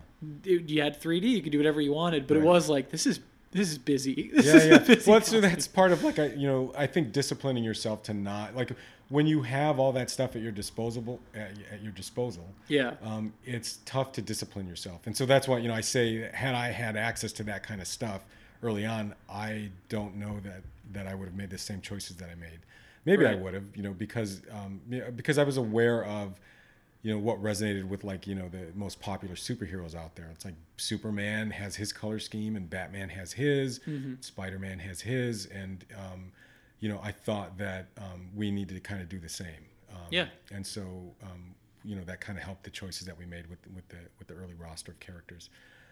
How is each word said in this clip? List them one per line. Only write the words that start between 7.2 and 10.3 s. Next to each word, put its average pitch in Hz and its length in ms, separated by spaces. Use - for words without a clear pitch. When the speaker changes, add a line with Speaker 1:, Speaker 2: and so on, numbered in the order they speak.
Speaker 2:
yourself 110 420
to 107 100
not, 101 420
like, 127 160
when 151 160
you 156 160
have 139 360
all 131 140
that 123 160
stuff - 260